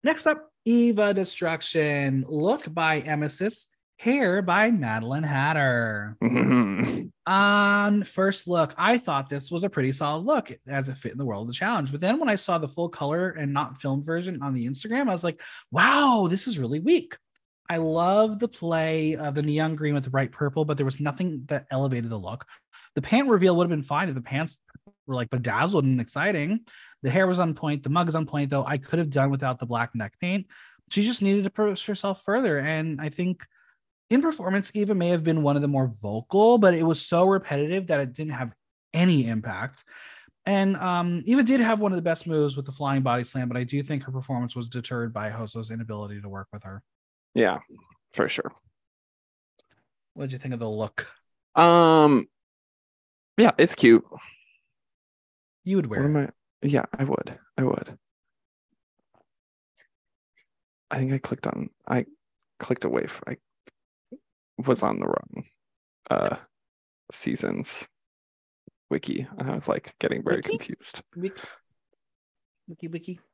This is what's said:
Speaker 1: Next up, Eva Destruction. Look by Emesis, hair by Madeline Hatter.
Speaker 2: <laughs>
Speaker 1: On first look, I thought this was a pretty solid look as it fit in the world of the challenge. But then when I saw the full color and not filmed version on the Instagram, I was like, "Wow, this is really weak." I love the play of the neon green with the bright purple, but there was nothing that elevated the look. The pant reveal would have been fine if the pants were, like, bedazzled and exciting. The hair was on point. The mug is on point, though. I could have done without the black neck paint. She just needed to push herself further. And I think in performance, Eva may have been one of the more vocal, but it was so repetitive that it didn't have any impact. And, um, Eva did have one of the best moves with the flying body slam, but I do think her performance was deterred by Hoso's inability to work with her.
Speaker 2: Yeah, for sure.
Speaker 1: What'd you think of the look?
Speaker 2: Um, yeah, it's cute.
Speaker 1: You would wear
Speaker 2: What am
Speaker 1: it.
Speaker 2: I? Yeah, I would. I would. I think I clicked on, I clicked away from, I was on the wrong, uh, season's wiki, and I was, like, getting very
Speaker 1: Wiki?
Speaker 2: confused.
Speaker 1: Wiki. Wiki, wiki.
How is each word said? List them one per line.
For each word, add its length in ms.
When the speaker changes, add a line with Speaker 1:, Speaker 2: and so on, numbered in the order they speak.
Speaker 1:
Next 180
up, 220
Eva 480
Destruction. 1120
Look 460
by 300
Emesis, 640
hair 420
by 300
Madeline 520
Hatter. 1000
Speaker 2:
<laughs> 880
Speaker 1:
On 760
first 440
look, 300
I 180
thought 320
this 220
was 140
a 60
pretty 220
solid 320
look 260
as 220
it 80
fit 160
in 60
the 80
world 160
of 60
the 100
challenge. 340
But 80
then 180
when 120
I 60
saw 200
the 140
full 180
color 440
and 200
not 240
filmed 300
version 360
on 120
the 120
Instagram, 440
I 20
was 120
like, 180
"Wow, 600
this 160
is 120
really 220
weak." 380
I 80
love 600
the 100
play 680
of 200
the 80
neon 320
green 180
with 120
the 60
bright 220
purple, 320
but 140
there 80
was 140
nothing 480
that 220
elevated 380
the 80
look. 300
The 80
pant 260
reveal 280
would 80
have 140
been 40
fine 260
if 60
the 80
pants 360
were, 80
like, 140
bedazzled 560
and 160
exciting. 600
The 80
hair 160
was 120
on 160
point. 280
The 80
mug 180
is 60
on 100
point, 240
though. 160
I 140
could 200
have 120
done 200
without 280
the 80
black 280
neck 240
paint. 280
She 140
just 160
needed 240
to 60
push 340
herself 400
further. 340
And 440
I 80
think 360
in 140
performance, 520
Eva 200
may 160
have 120
been 200
one 140
of 60
the 60
more 320
vocal, 560
but 160
it 120
was 200
so 220
repetitive 640
that 120
it 140
didn't 180
have 220
any 320
impact. 580
And, 320
um, 480
Eva 160
did 180
have 200
one 120
of 40
the 60
best 240
moves 300
with 80
the 80
flying 300
body 220
slam, 240
but 100
I 60
do 180
think 220
her 80
performance 440
was 140
deterred 420
by 180
Hoso's 400
inability 520
to 80
work 200
with 140
her. 180
Speaker 2:
Yeah, 240
for 140
sure. 220
Speaker 1:
What'd 180
you 60
think 160
of 60
the 80
look? 380
Speaker 2:
Um, 720
yeah, 220
it's 180
cute. 280
Speaker 1:
You 140
would 100
wear 140
Speaker 2:
What 100
am 60
Speaker 1:
it. 180
Speaker 2:
I? 20
Yeah, 180
I 60
would. 340
I 40
would. 360
I 80
think 140
I 60
clicked 280
on, 220
I 200
clicked 260
away 220
from, 280
I 20
was 160
on 160
the 80
wrong, 380
uh, 260
season's 720
wiki, 460
and 140
I 40
was, 140
like, 320
getting 240
very 140
Speaker 1:
Wiki? 180
Speaker 2:
confused. 460
Speaker 1:
Wiki. 320
Wiki, 220
wiki. 320